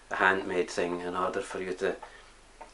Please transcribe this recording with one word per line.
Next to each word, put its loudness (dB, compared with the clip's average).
a -2
handmade 4
thing 0
in -4
order 0
for -4
you -4
to 0